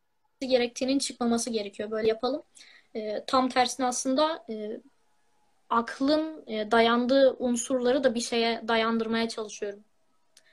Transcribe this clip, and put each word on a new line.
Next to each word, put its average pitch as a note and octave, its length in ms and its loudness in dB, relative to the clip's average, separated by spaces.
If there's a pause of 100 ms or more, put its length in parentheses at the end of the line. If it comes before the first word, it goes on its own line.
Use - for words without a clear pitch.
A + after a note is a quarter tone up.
(400)
gerektiğinin B3+ 580 0
çıkmaması A#3 520 -2
gerekiyor. G#3 400 -6
Böyle A3 180 -2
yapalım. B3 340 -2 (520)
E, G#3+ 320 -6
tam C4 220 2
tersine B3+ 380 0
aslında, C#4+ 640 0
e, A3 300 -8 (880)
aklın, D4+ 760 0
e, G#3+ 240 -6
dayandığı A#3+ 680 6
unsurları B3 680 0
da A#3+ 100 2
bir A#3 60 -4
şeye A#3 480 -2
dayandırmaya A3+ 600 0
çalışıyorum. G#3 560 -10 (680)